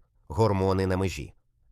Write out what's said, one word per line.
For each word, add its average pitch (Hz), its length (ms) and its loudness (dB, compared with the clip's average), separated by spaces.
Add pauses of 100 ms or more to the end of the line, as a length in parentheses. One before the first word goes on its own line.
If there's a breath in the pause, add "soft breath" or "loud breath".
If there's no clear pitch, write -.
(280)
Гормони 95 600 2
на 92 100 0
межі. - 360 -4 (380)